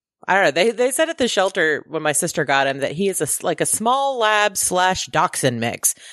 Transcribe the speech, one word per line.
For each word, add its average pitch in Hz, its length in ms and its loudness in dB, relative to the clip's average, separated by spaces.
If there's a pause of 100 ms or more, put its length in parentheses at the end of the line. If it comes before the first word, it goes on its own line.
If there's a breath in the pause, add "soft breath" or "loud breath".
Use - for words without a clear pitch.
(260)
I 180 80 2
don't 196 120 4
know. 147 40 4
They, 170 220 2
they 247 180 0
said 320 200 0
at 330 80 -8
the 247 100 2
shelter 180 580 0
when 156 160 -6
my 156 100 0
sister 165 320 -2
got 139 220 2
him 135 120 -2
that 135 140 -2
he 190 160 -2
is 185 120 -4
a 151 100 -2
s-, - 140 -4
like, 175 160 -2
a 156 60 -2
small 262 520 0
lab 208 380 2
slash 180 500 0
dachshund 139 540 0
mix. - 340 -2 (180 loud breath)